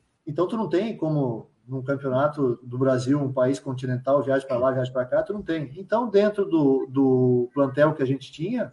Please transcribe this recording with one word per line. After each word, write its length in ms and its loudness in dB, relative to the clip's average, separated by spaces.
Então, 220 -2
tu 80 -4
não 140 -4
tem 260 0
como, 540 -2
num 160 -8
campeonato 800 0
do 160 -10
Brasil, 420 2
um 100 -2
país 300 0
continental, 600 -2
viagem 260 0
pra 100 -2
lá, 140 2
viagem 200 -2
pra 120 -2
cá, 180 0
tu 120 -6
não 80 -8
tem. 340 -6
Então, 320 -2
dentro 380 2
do, 420 2
do 640 4
plantel 420 2
que 80 -4
a 40 0
gente 260 -4
tinha 400 -6